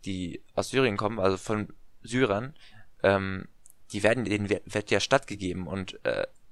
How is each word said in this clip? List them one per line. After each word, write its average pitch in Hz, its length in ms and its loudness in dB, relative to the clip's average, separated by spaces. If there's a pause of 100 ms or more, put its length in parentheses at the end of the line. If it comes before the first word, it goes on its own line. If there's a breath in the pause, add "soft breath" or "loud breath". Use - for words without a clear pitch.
die 92 380 -6 (100)
aus - 160 -2
Syrien 123 260 2
kommen, 107 240 0
also 95 160 4
von 104 380 -2 (300)
Syrern, 123 500 2 (500 soft breath)
ähm, 95 460 2 (420)
die 101 120 -2
werden, 113 220 4
denen 104 240 0
we-, 101 160 0
wird - 260 -4
ja 101 80 4
stattgegeben. 92 680 0
Und, 95 380 -6
äh, - 220 0 (240)